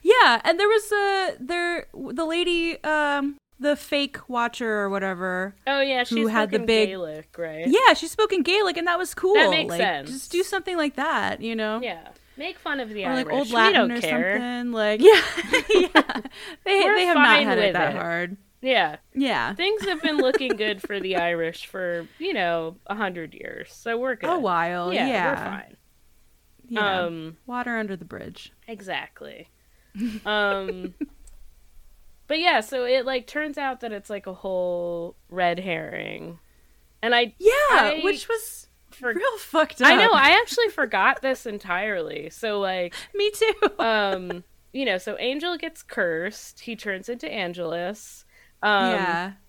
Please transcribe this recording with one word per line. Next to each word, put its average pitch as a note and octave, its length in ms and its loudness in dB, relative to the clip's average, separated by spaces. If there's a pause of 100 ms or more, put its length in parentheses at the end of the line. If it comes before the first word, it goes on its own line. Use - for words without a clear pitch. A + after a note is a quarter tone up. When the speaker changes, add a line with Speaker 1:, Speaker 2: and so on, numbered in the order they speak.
Speaker 1:
Yeah, E4+ 420 6
and E4 160 4
there G#4 80 4
was G#4+ 240 2
a, G4 480 0
there, F4 540 -4
the C4+ 320 -6
lady, E4+ 580 -2
um, C#4+ 540 0 (220)
the D4 160 2
fake C#4+ 540 -4
watcher A#3+ 500 -2
or G3+ 100 -2
whatever, F#3+ 680 -4 (120)
Speaker 2:
Oh, C#4 140 0
yeah, C4+ 240 0
Speaker 1:
who A#3 100 -4
Speaker 2:
she's A3+ 140 2
Speaker 1:
had G#3+ 200 0
the G#3 80 -2
Speaker 2:
spoken A#3 100 -2
Speaker 1:
big A3 220 4
Speaker 2:
Gaelic, D#3+ 480 -10
right? D#3+ 300 -6
Speaker 1:
Yeah, G4+ 260 8
she E4 140 -2
spoke G#4+ 260 0
in F4+ 100 0
Gaelic, F#4 340 0
and E4+ 100 -2
that F4 100 0
was F4+ 160 -6
cool. F#4 220 2
Speaker 2:
That D4+ 160 8
makes D#4+ 180 0
Speaker 1:
Like, - 120 -2
Speaker 2:
sense. D3+ 300 -2
Speaker 1:
just C4 200 -12
do F4 120 0
something F#4 340 -4
like D4 180 -2
that, B3 460 -2
you A3+ 140 -4
know? A3 280 -4
Speaker 2:
Yeah. F3 240 -10 (300)
Make F4 220 -10
fun C#4+ 200 -6
of A3+ 100 -6
the G#3 160 -8
Speaker 1:
Or, C4 80 -2
like, B3+ 140 -2
Speaker 2:
Irish. B3+ 100 -2
Speaker 1:
old C#4 100 -2
Speaker 2:
We A3+ 80 -6
Speaker 1:
Latin A3+ 180 6 (160)
Speaker 2:
don't - 80 -2
Speaker 1:
or A#3 40 -4
Speaker 2:
care. F3 360 0
Speaker 1:
something. B3 340 -6
Like, G#3+ 300 0
<laughs> - 20 4
yeah, F#4+ 180 12 (520)
yeah. E4+ 480 4 (440)
They, G4 180 4
Speaker 2:
We're G#4 120 4
Speaker 1:
they F4+ 100 4
have F4 100 2
Speaker 2:
fine D4 300 6
Speaker 1:
not G#3+ 40 2
had F#3 80 4
Speaker 2:
with G#3 80 2
Speaker 1:
it F#3 80 2
that - 220 0
Speaker 2:
it. - 40 -6
Speaker 1:
hard. F3 380 -4 (240)
Speaker 2:
Yeah. G3 360 0 (180)
Speaker 1:
Yeah. G3 400 0
Speaker 2:
Things G4+ 300 -2
have E4+ 180 -2
been D#4 140 0
looking B3+ 380 0
good G#3 260 -4
for G3+ 180 -8
Speaker 1:
<laughs> - 0 -
Speaker 2:
the F#3 180 -4
Irish E3+ 480 -2
for, F3 420 -6 (120)
you F4+ 140 -4
know, E3+ 520 -2
a G3 100 -10
hundred F3+ 380 -6
years, - 400 -14
so A#3 240 -6
we're B3+ 180 -4
good. - 140 -4
Speaker 1:
A F4 100 0
while, F3 540 0
Speaker 2:
Yeah, C4+ 140 0
Speaker 1:
yeah. F#3 240 0
Speaker 2:
we're - 40 -2 (160)
fine. - 260 -14 (920)
Speaker 1:
Yeah. G#3 360 0
Speaker 2:
Um, D#3+ 320 -8 (100)
Speaker 1:
Water A#3+ 300 -6
under G3+ 180 -6
the E3+ 100 -16
bridge. - 480 -16 (140)
Speaker 2:
Exactly. E3 840 -12
Speaker 1:
<laughs> - 40 -20 (680)
Speaker 2:
Um, G3 680 -2 (1300)
but D4+ 120 -2
yeah, E4 200 4
so B3 260 -4
it, B3+ 180 2
like, B3+ 220 -4
turns D4+ 320 -6
out C4 220 -4
that A#3 120 -8
it's, G3+ 200 -10
like, G3+ 160 -8
a F#3 60 -10
whole F3 840 -4 (140)
red F3 300 0
herring. E3 800 -8 (640)
And A#3+ 140 2
I, A#3+ 240 2
Speaker 1:
Yeah, G4+ 120 6 (200)
Speaker 2:
I D4+ 320 4
Speaker 1:
which F#4 260 -2
was - 380 -6 (240)
Speaker 2:
for- B3 240 -6
Speaker 1:
real A4 240 -2
fucked - 420 0
Speaker 2:
I D#4 140 8
know, A4 160 6
Speaker 1:
up. F4+ 100 6
Speaker 2:
I E4 180 8
actually A#4 300 0
forgot A#3+ 540 0
this C4 240 -2
entirely. F3+ 840 -6
So, G#3 300 -4
like, F#3 340 -4 (100)
Speaker 1:
<laughs> - 120 -20
Me G#4 160 0
too. G#4+ 220 2 (260)
Speaker 2:
um, F#3+ 640 0 (280)
you C4+ 140 -4
know, F#3+ 140 0
so - 180 -8
Angel D4+ 400 -4
gets D#4+ 240 -12
cursed. F3 800 -6
He A#3 160 -10
turns G3 340 -8
into B3 220 -10
Angelus. F3 920 -8 (380)
Um, G3 300 2
Speaker 1:
Yeah. F#3 400 -2 (180)